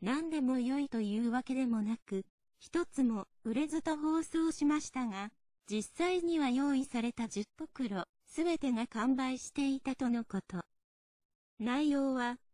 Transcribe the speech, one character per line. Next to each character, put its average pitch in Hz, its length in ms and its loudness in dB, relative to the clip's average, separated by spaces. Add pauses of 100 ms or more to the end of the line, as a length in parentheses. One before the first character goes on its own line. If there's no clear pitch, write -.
何 285 280 0
で 311 100 0
も 254 180 2
良 254 220 0
い 285 80 -2
と 226 140 -2
い 208 180 0
う 233 120 2
わ 254 120 0
け 269 100 -4
で 262 120 0
も 226 160 2
な 220 240 -2
く、 196 180 -4 (340)
一 - 280 -2
つ - 180 -2
も 220 240 0 (160)
売 220 120 -2
れ 294 120 0
ず 311 140 -2
と 311 160 0
放 311 260 2
送 320 300 0
し - 100 -4
ま 302 160 4
し - 100 -8
た 254 160 -4
が、 202 260 -6 (380)
実 208 140 0 (140)
際 359 240 2
に 339 180 2
は 277 100 4
用 277 240 2
意 269 120 2
さ 240 160 -2
れ 240 100 0
た 226 160 -4
十 - 160 -4 (140)
袋、 208 480 -4 (200)
す 320 200 -2
べ 339 120 2
て 277 140 0
が 233 160 0
完 247 300 2
売 262 200 -2
し - 140 -12
て 277 180 0
い 269 120 0
た 269 160 -4
と 254 120 0
の 233 140 0
こ 196 240 -6
と。 175 140 -6 (1000)
内 254 300 0
容 277 240 2
は、 247 240 -2 (160)